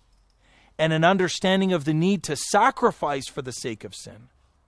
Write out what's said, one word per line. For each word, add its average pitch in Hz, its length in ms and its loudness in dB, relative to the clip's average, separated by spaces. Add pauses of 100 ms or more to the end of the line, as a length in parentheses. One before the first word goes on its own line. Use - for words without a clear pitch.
(760)
and 160 160 2
an 160 100 2
understanding 190 680 2
of 160 100 -2
the 151 120 0
need 180 260 2
to 151 140 -6
sacrifice 202 920 0
for - 140 -8
the 127 100 -10
sake - 320 -10
of 101 120 -16
sin. 107 340 -18 (380)